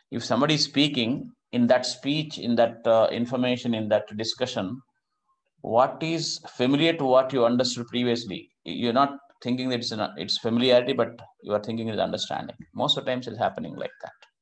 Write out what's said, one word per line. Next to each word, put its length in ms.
If 120
somebody 300
is 100
speaking 680
in 160
that 180
speech, 540
in 160
that, 320
uh, 240
information, 640
in 160
that 280
discussion, 640
what 400
is 380
familiar 380
to 120
what 280
you 120
understood 420
previously? 600
You're 300
not 240
thinking 260
that 100
it's 120
an, 160
it's 200
familiarity, 560
but 160
you 100
are 60
thinking 300
it's 100
understanding. 560
Most 240
of 80
the 60
times 160
it's 100
happening 380
like 160
that. 100